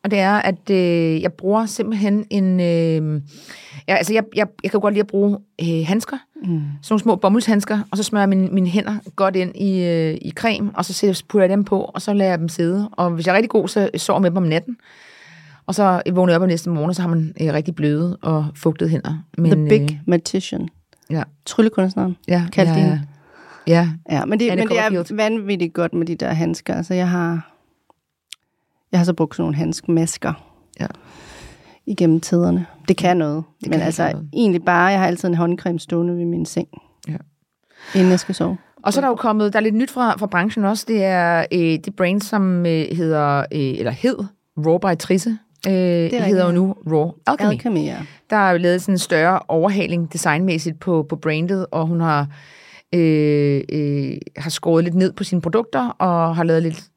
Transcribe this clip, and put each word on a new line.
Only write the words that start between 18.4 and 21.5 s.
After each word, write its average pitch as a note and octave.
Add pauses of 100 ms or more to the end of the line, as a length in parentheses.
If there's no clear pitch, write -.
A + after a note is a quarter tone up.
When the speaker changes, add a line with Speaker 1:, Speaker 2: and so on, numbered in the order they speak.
Speaker 1:
fugtede D#3+
hænder. D#3 (200)
Men, E3
Speaker 2:
The D3+
Big C#3+
Speaker 1:
øh, D3+ (100)
Speaker 2:
Magician. F3 (420)
Speaker 1:
ja. D#3+ (240)
Speaker 2:
Tryllekunstneren. F#3+ (120)